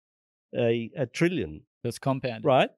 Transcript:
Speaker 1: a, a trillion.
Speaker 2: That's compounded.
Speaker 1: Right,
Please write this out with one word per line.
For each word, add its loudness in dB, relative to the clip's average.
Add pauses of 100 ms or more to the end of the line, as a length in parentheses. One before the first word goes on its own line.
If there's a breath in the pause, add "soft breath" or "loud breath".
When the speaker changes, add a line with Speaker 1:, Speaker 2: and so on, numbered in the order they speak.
(560)
Speaker 1:
a, 0
a -2
trillion. -2 (220)
Speaker 2:
That's -6
compounded. -4
Speaker 1:
Right, 4